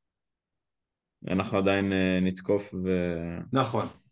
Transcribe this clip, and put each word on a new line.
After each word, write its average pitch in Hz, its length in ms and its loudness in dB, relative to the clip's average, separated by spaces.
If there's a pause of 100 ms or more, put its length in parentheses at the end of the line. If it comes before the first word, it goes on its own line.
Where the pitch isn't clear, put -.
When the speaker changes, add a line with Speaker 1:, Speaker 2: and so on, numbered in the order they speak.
(1300)
Speaker 1:
אנחנו 98 300 0
עדיין, 98 340 2
אה, 92 300 2
נתקוף 92 520 0 (100)
ו- 87 540 -2 (140)
Speaker 2:
נכון. 117 340 0 (260)